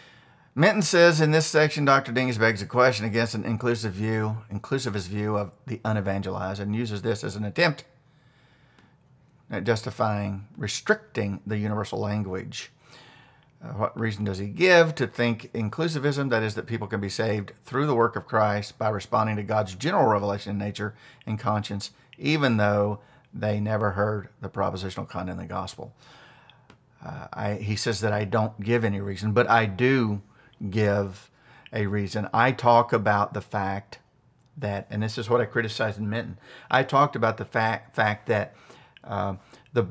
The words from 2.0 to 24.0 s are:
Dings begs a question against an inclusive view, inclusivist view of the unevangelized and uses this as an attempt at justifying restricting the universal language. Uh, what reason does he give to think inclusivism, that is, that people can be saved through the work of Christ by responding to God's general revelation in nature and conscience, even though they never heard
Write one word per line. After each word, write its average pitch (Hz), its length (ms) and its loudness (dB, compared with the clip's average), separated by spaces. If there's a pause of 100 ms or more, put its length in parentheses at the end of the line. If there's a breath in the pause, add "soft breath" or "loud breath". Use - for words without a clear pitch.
Dings 127 240 0
begs 110 240 2
a 98 60 -8
question 120 400 4
against 113 280 0
an 110 100 -4
inclusive 110 500 -2
view, 110 440 -2 (140)
inclusivist 101 560 -4
view 104 280 -2
of 101 140 -4 (160)
the 120 160 -8
unevangelized 98 760 -4
and 104 160 -4
uses 110 240 -4
this 107 240 -4
as 98 120 -8
an 104 80 -6
attempt 151 400 -2 (1700 soft breath)
at 101 140 -4
justifying 104 840 -2 (100)
restricting 104 920 -4
the 107 100 -4
universal 104 420 -4
language. 101 720 -6 (960 loud breath)
Uh, 113 40 -12
what 104 300 -4
reason 107 260 -2
does 98 140 -2
he 101 100 -6
give 165 480 6
to 131 100 0
think 117 480 -2
inclusivism, 139 760 -2
that 113 140 2
is, 110 120 -2
that - 120 -6
people 110 200 -4
can 104 140 -4
be 101 80 -4
saved 104 440 -2 (120)
through 135 220 -2
the 147 80 0
work 117 200 4
of - 120 -8
Christ 104 520 0
by 110 120 0
responding 107 460 0
to 104 60 -4
God's 101 320 -2
general 147 320 2
revelation 101 440 0
in 104 80 -4
nature 104 360 -6 (320 loud breath)
and 107 120 -4
conscience, 104 540 -4 (260 soft breath)
even 139 400 2
though 104 400 2 (340 soft breath)
they 104 260 -2
never 104 340 0
heard 101 360 -2 (140)